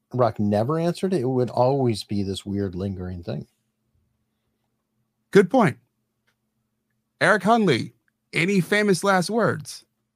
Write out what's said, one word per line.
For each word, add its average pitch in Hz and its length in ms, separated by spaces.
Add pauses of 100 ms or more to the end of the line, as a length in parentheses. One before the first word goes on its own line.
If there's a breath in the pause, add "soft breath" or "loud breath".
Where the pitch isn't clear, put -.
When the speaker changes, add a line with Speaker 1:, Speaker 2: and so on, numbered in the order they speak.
(140)
Speaker 1:
Rock 123 260
never 107 400
answered 170 340
it, 165 80
it 123 80
would 127 220
always 123 520
be 101 200
this 95 200
weird 98 300
lingering 92 500
thing. 131 220 (1800)
Speaker 2:
Good 190 200
point. 208 280 (1400)
Eric 185 220
Hunley, 202 500 (400)
any 185 280
famous 208 420
last 190 260
words? 185 560 (300)